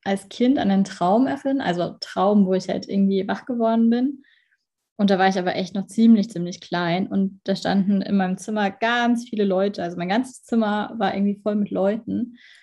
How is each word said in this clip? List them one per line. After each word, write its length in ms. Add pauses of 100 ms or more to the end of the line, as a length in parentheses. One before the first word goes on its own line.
als 240
Kind 300
an 120
einen 140
Traum 420
erinnern, 340
also 400
Traum, 460
wo 80
ich 140
halt 200
irgendwie 380
wach 200
geworden 440
bin. 320 (760)
Und 140
da 80
war 100
ich 100
aber 180
echt 180
noch 120
ziemlich, 440
ziemlich 300
klein. 480
Und 360
da 120
standen 440
in 160
meinem 220
Zimmer 320
ganz 580
viele 160
Leute. 380
Also 140
mein 120
ganzes 360
Zimmer 540
war 160
irgendwie 280
voll 140
mit 140
Leuten. 680 (260)